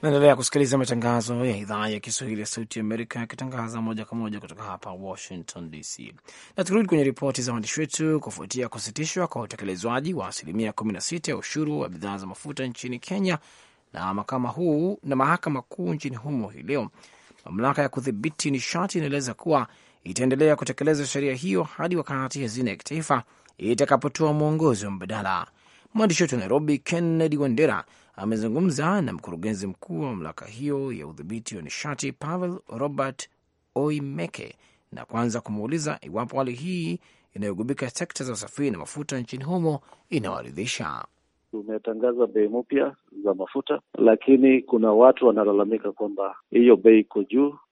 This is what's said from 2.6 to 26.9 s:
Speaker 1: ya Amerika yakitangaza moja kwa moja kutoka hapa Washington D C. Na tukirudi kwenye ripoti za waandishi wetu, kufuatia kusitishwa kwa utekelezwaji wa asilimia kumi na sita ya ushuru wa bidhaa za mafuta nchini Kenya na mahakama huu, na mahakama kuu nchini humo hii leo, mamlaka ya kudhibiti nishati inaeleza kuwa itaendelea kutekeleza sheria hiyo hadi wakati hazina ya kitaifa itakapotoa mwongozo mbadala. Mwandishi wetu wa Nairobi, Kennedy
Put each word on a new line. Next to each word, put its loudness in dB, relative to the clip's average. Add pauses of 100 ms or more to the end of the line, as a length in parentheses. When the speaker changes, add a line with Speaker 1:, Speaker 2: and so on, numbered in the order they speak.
Speaker 1:
ya -4
Amerika -6
yakitangaza -8
moja -4
kwa -8
moja -6
kutoka -16
hapa -12
Washington -12
D -16
C. -14 (420)
Na 0
tukirudi 2
kwenye 4
ripoti -2
za -4
waandishi -4
wetu, 0
kufuatia -6
kusitishwa -4
kwa -6
utekelezwaji -4
wa -6
asilimia -4
kumi -4
na -6
sita -6
ya -4
ushuru -4
wa -4
bidhaa -8
za -10
mafuta -8
nchini -8
Kenya -2 (540)
na -6
mahakama -4
huu, 0
na -2
mahakama 2
kuu -6
nchini -8
humo -6
hii -16
leo, -2 (560)
mamlaka 0
ya 2
kudhibiti -4
nishati -2
inaeleza -4
kuwa 0 (380)
itaendelea 4
kutekeleza 0
sheria -2
hiyo 0
hadi -4
wakati -4
hazina -2
ya -6
kitaifa -2 (360)
itakapotoa 2
mwongozo 2
mbadala. -4 (480)
Mwandishi 4
wetu 0
wa 0
Nairobi, 2
Kennedy 0